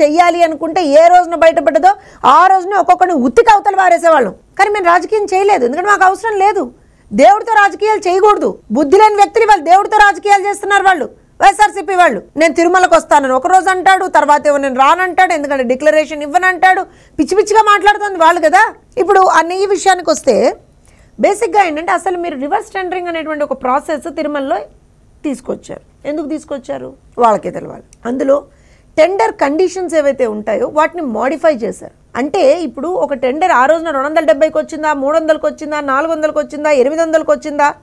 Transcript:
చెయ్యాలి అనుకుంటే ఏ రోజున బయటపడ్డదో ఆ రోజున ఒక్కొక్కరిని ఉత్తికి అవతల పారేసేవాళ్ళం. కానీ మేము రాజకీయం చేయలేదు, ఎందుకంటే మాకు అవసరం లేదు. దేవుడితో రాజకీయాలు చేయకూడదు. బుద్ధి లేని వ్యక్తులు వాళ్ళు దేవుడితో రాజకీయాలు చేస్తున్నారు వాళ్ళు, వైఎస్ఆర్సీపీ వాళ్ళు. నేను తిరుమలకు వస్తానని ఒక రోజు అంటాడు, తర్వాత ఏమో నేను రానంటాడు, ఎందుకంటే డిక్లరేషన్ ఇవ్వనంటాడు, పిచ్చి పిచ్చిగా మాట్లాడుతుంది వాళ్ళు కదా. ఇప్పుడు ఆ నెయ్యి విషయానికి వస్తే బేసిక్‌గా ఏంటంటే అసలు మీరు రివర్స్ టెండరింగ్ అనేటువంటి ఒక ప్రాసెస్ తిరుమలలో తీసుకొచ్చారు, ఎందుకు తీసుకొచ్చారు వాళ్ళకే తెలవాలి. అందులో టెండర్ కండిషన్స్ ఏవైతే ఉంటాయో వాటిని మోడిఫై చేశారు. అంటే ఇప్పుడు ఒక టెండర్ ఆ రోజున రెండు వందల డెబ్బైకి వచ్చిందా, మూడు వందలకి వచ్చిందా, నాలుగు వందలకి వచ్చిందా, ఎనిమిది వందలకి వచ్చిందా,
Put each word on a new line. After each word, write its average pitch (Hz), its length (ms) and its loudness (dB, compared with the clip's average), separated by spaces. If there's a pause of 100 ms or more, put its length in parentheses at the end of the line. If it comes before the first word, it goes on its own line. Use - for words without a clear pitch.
చెయ్యాలి 339 420 2
అనుకుంటే 330 400 -2
ఏ 294 240 4
రోజున 349 280 4
బయటపడ్డదో 330 560 2 (340)
ఆ 320 220 6
రోజున 381 260 0
ఒక్కొక్కరిని 359 420 2
ఉత్తికి 294 380 2
అవతల 403 220 0
పారేసేవాళ్ళం. 339 600 2 (240)
కానీ 403 100 2
మేము 415 160 -4
రాజకీయం 359 480 0
చేయలేదు, 381 320 2
ఎందుకంటే 339 240 -4
మాకు 392 140 2
అవసరం 392 360 0
లేదు. 370 320 0 (420)
దేవుడితో 403 400 4
రాజకీయాలు 403 540 0
చేయకూడదు. 370 520 2 (120)
బుద్ధి 277 260 2
లేని 427 180 6
వ్యక్తులు 403 300 2
వాళ్ళు 392 200 2
దేవుడితో 403 320 2
రాజకీయాలు 403 520 2
చేస్తున్నారు 392 340 -2
వాళ్ళు, 359 220 0 (360)
వైఎస్ఆర్సీపీ 392 540 0
వాళ్ళు. 311 260 2 (160)
నేను 320 160 2
తిరుమలకు 349 420 2
వస్తానని 277 380 2
ఒక 262 140 0
రోజు 370 220 2
అంటాడు, 370 360 0
తర్వాత 294 420 2
ఏమో 285 100 2
నేను 277 180 -4
రానంటాడు, 349 580 2
ఎందుకంటే 277 300 -4
డిక్లరేషన్ 302 600 -2
ఇవ్వనంటాడు, 359 580 0 (380)
పిచ్చి 311 180 -4
పిచ్చిగా 415 340 2
మాట్లాడుతుంది 403 480 0
వాళ్ళు 330 220 2
కదా. 359 320 2 (240)
ఇప్పుడు 381 220 2
ఆ 359 220 2
నెయ్యి 370 240 -4
విషయానికి 370 440 0
వస్తే 277 480 0 (600)
బేసిక్‌గా 392 480 0
ఏంటంటే 320 240 -6
అసలు 359 260 -4
మీరు 339 200 -8
రివర్స్ 349 320 -6
టెండరింగ్ 359 380 -8
అనేటువంటి 311 360 -6
ఒక 269 200 -6
ప్రాసెస్ 285 520 -4
తిరుమలలో 294 420 -6 (680)
తీసుకొచ్చారు, - 840 -12
ఎందుకు 294 200 -6
తీసుకొచ్చారు 277 640 -12 (240)
వాళ్ళకే 214 340 0
తెలవాలి. - 320 -16 (220)
అందులో 269 380 -2 (540)
టెండర్ 392 340 0
కండిషన్స్ 330 640 -4
ఏవైతే 277 300 -2
ఉంటాయో 214 420 -4
వాటిని 330 340 -4
మోడిఫై 294 540 -2
చేశారు. 208 360 -10 (240)
అంటే 302 460 0
ఇప్పుడు 277 260 -8
ఒక 320 260 -4
టెండర్ 269 380 -2
ఆ 262 140 2
రోజున 320 240 0
రెండు 277 180 -4
వందల 320 180 -2
డెబ్బైకి 311 320 0
వచ్చిందా, 311 360 -4
మూడు 277 240 -4
వందలకి 311 280 -2
వచ్చిందా, 302 340 -8
నాలుగు 285 320 -4
వందలకి 302 260 -4
వచ్చిందా, 294 320 -4
ఎనిమిది 294 320 0
వందలకి 320 300 -2
వచ్చిందా, 294 520 -2